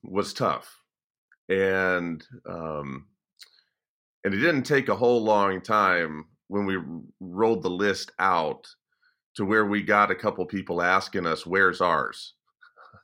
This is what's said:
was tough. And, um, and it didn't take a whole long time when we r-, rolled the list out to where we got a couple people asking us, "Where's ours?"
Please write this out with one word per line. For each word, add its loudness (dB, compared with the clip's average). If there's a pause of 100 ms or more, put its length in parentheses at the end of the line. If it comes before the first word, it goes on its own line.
was -4
tough. -4 (720)
And, 0 (240)
um, -10 (1160)
and -2
it -2
didn't 2
take 0
a 0
whole 2
long 2
time 0 (220)
when -2
we -2
r-, -6 (360)
rolled 0
the -2
list -2
out 0 (720)
to -4
where 4
we -2
got 4
a 0
couple -4
people -4
asking 0
us, -2
"Where's 2
ours?" -2 (720)